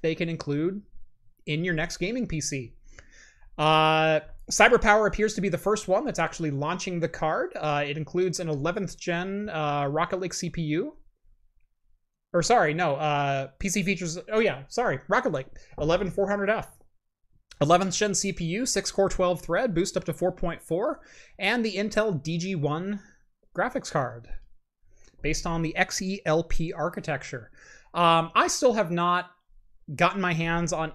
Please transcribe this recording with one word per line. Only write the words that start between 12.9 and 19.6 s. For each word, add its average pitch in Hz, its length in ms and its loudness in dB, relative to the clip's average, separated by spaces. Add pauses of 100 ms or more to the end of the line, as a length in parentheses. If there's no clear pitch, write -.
uh, 143 520 0 (100)
P 196 100 -4
C 190 160 0
features, 175 340 -4 (140)
oh 220 80 2
yeah, 143 280 0
sorry, 196 400 -2
Rocket 226 240 2
League, 135 140 -4 (320)
eleven 170 320 0
four 196 180 0
hundred 202 220 0
F. 165 180 -2 (920)
Eleventh 175 340 4
gen 208 200 2
C 196 180 -2
P 175 140 -4
U, 208 200 -2
six 196 240 -2
core, 196 200 2
twelve 180 320 0
thread, 175 320 0